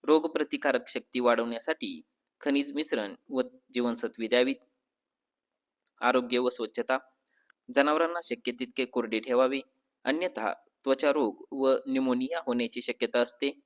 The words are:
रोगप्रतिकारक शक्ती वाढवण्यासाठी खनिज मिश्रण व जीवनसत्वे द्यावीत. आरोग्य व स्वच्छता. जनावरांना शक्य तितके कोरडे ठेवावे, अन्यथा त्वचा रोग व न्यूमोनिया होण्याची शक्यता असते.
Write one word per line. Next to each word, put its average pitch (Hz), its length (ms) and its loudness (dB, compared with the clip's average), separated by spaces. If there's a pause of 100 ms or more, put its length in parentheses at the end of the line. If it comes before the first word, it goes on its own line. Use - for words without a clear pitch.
रोगप्रतिकारक 147 840 0
शक्ती - 320 -6
वाढवण्यासाठी 117 800 0 (400)
खनिज 143 320 0
मिश्रण 117 420 -4 (140)
व 131 120 -2 (320)
जीवनसत्वे 117 540 -4
द्यावीत. 127 280 4 (1500)
आरोग्य 123 380 2
व 123 100 2
स्वच्छता. 120 480 -4 (760)
जनावरांना 160 480 2
शक्य 120 280 -4
तितके 123 340 -4
कोरडे 113 340 -2
ठेवावे, 131 400 2 (440)
अन्यथा 139 500 -2
त्वचा - 580 0
रोग 135 400 0
व 135 240 2 (120)
न्यूमोनिया 131 580 0
होण्याची 120 360 -2
शक्यता 120 380 -2
असते. - 460 -2